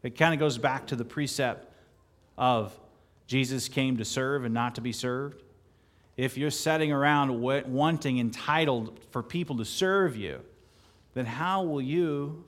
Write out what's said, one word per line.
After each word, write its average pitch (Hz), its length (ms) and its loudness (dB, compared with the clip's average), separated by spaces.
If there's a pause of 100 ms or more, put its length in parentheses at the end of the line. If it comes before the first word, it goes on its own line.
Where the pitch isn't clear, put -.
It 123 120 -8
kinda 160 220 6
goes 143 200 2
back 131 300 0
to 135 80 -4
the 117 100 -2
precept 139 680 -2 (640)
of 117 400 2 (500)
Jesus 131 400 0
came 131 300 0
to 110 80 -4
serve 135 400 -2
and 113 80 -2
not 120 220 -2
to 120 60 -8
be 120 100 -6
served. 131 500 -6 (760)
If 127 200 -2
you're 143 140 0
sitting 156 400 2
around 139 480 4
wa-, 135 260 0
wanting, 139 540 0
entitled 123 800 0 (120)
for 123 120 -4
people 165 340 -4
to 113 80 -2
serve 185 500 2
you, 85 260 -8 (720)
then 127 120 -2
how 170 380 -2
will 147 180 -2
you 147 680 0